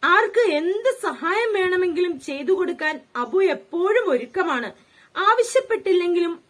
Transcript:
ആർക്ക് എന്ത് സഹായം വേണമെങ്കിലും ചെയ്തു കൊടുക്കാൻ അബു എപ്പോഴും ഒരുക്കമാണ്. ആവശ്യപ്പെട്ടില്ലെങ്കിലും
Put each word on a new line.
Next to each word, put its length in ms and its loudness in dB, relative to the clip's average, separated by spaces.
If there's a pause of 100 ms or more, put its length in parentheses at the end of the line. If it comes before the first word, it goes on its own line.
ആർക്ക് 360 4
എന്ത് 640 0
സഹായം 520 -2
വേണമെങ്കിലും 680 0
ചെയ്തു 320 -4
കൊടുക്കാൻ 480 -2 (160)
അബു 280 0
എപ്പോഴും 680 0
ഒരുക്കമാണ്. 600 -2 (440)
ആവശ്യപ്പെട്ടില്ലെങ്കിലും 1200 0 (100)